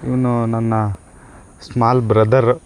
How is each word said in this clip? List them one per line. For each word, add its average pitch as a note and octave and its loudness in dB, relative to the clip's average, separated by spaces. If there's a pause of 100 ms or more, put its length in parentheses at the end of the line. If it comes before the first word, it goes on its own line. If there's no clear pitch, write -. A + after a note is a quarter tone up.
ಇವನು B2+ -2 (220)
ನನ್ನ A2+ -2 (920)
ಸ್ಮಾಲ್ B2 0
ಬ್ರದರ್ A2+ 4 (140)